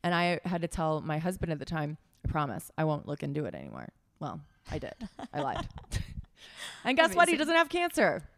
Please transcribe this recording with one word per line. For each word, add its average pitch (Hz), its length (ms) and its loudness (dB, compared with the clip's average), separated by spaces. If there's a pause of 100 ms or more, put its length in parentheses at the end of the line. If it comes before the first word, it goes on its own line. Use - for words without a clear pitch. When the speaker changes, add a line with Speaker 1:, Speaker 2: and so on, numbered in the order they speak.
Speaker 1:
And 175 120 2
I 175 320 2
had 175 160 0
to 170 60 -2
tell 156 340 0
my 156 160 -2
husband 175 340 -2
at 147 60 -2
the - 80 -6
time, 156 320 -2 (260)
"I - 60 2
promise 147 480 -2
I 160 60 2
won't 151 220 0
look 147 160 -6
into 143 220 -2
it 104 100 -6
anymore." 65 340 -12 (320)
Well, 151 200 -8 (300)
I 156 80 -6
did. - 160 -8 (380)
I 147 80 -2
lied. - 280 -4 (220)
<laughs> - 80 -2 (880)
And 262 120 2
guess 330 160 6
what? 349 140 8
He 339 60 4
Speaker 2:
Amazing. 285 40 0
Speaker 1:
doesn't 311 160 2
have 330 160 6
cancer. 311 680 2